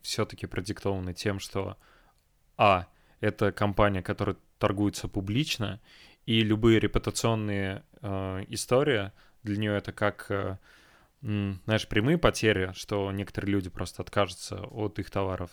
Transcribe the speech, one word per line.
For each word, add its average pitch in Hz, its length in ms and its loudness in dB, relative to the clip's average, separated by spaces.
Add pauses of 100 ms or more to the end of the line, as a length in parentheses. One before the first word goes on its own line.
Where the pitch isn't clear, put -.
все-таки - 440 -4
продиктованы 92 680 -4
тем, 98 260 -4
что, 98 360 -6 (800)
а, 95 300 6 (340)
это 104 300 2
компания, 101 520 2
которая 98 340 -2 (220)
торгуется 101 500 0
публично, 104 720 -2 (460)
и 113 160 4
любые 110 360 6
репутационные, 104 1040 0 (180)
э, 95 460 -6
истории 113 640 2 (320)
для 104 140 -4
нее 107 180 0
это 101 180 -4
как, - 380 -2
э, 98 280 -4 (640)
м, 101 420 -4
знаешь, 110 240 0
прямые 127 300 4
потери, 101 560 2
что 98 380 -4
некоторые 101 400 -4
люди 92 180 0
просто - 320 -8
откажутся 95 600 -2
от 107 380 -6
их 95 100 -8
товаров, 92 420 -2